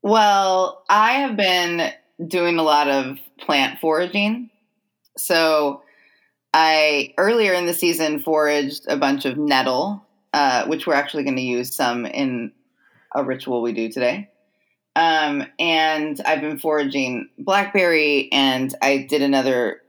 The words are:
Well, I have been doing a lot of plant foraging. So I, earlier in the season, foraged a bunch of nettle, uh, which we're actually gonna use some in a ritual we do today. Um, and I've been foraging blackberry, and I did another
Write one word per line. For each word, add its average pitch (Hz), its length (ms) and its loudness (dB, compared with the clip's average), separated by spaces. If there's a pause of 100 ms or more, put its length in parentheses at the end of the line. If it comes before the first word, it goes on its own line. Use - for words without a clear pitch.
Well, 196 880 2
I 214 300 4
have 254 160 -4
been 180 540 0 (360)
doing 170 320 0
a 165 40 2
lot 147 260 4
of 135 300 -2 (220)
plant 139 400 0
foraging. 202 680 -2 (680)
So 156 680 0 (720)
I, 156 640 2
earlier 208 340 2
in 180 140 0
the 175 80 -2
season, 160 460 0
foraged 147 680 0
a 139 80 -2
bunch 139 280 0
of 131 120 -2
nettle, 147 720 0 (260)
uh, 131 340 2
which 151 200 -4
we're 160 80 0
actually 143 300 -2
gonna 135 160 -2
use 123 340 -4
some 120 320 -2
in 123 460 -6 (640)
a 139 100 -2
ritual 131 380 -4
we 120 100 -2
do 113 180 -4
today. 127 380 -4 (680)
Um, 156 500 0 (140)
and 156 640 0
I've 156 160 0
been 147 180 -6
foraging 139 680 -2 (100)
blackberry, 175 920 0
and 135 500 0
I 139 160 2 (100)
did 147 140 2
another 131 680 0